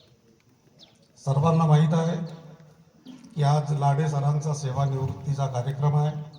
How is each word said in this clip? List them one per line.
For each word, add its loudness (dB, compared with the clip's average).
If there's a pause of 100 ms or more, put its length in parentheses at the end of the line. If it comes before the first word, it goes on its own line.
(1200)
सर्वांना 2
माहीत 6
आहे 0 (1200)
की -2
आज 2
लाडे 2
सरांचा 0
सेवानिवृत्तीचा -2
कार्यक्रम -2
आहे 0 (240)